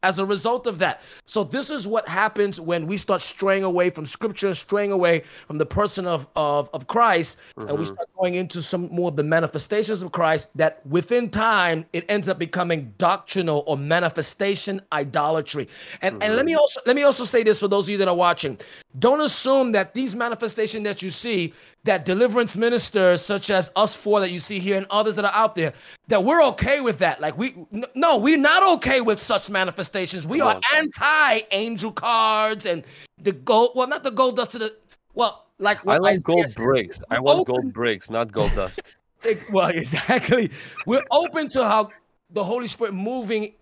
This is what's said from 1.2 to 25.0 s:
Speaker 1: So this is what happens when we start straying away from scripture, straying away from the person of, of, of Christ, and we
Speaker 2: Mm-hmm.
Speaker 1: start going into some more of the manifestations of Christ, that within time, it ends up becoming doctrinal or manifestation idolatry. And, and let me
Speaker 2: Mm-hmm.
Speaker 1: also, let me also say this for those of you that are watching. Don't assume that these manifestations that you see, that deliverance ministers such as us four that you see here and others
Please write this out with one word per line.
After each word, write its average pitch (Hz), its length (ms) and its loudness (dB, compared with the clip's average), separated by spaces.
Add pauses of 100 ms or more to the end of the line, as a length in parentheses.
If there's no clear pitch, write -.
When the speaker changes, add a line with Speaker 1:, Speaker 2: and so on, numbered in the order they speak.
Speaker 1:
So 208 180 -2
this 262 260 -6
is 262 160 -6
what 214 220 -2
happens 202 500 0
when 165 280 -4
we 196 100 -4
start 185 240 -2
straying 196 440 -2
away 180 260 2
from 156 160 -10
scripture, 196 480 -4
straying 202 380 -2
away 170 320 2 (220)
from 151 120 -8
the 151 80 0
person 196 400 -2
of, 156 200 -4 (100)
of, 147 360 0
of 135 140 -10
Christ, 208 500 2 (220)
and 107 100 -10
we 143 60 -4
Speaker 2:
Mm-hmm. 160 100 -2
Speaker 1:
start 156 240 -8 (100)
going 180 160 0
into 180 280 -4
some 175 260 -4
more 175 200 -2
of 151 80 -4
the 151 60 0
manifestations 165 760 -2
of 180 120 -10
Christ, 160 420 0
that 156 320 0
within 190 420 0
time, 185 640 2
it 175 160 -6
ends 202 220 0
up 185 80 -2
becoming 165 580 -4
doctrinal 175 680 0
or 151 100 0
manifestation 175 1040 -2 (120)
idolatry. 147 760 -2 (320)
And, 196 220 -4
and 214 120 0
let 269 120 2
me 330 60 0
Speaker 2:
Mm-hmm. 311 80 4
Speaker 1:
also, - 260 2
let 254 100 4
me 285 60 0
also 277 220 4
say 233 180 2
this 214 180 4
for 208 80 -2
those 202 160 2
of 196 60 -6
you 202 80 -2
that 190 100 2
are 180 60 2
watching. 170 440 0 (400)
Don't 254 220 4
assume 262 520 2
that 196 220 0
these 240 220 -6
manifestations 226 680 -4
that 202 180 -6
you 185 80 -6
see, 180 420 -4 (320)
that 185 200 0
deliverance 220 520 2
ministers 208 680 2
such 202 280 -4
as 185 260 0
us 208 180 2
four 208 260 0
that 185 100 0
you 175 100 -8
see 202 180 -6
here 190 180 0
and 190 140 -4
others 208 260 2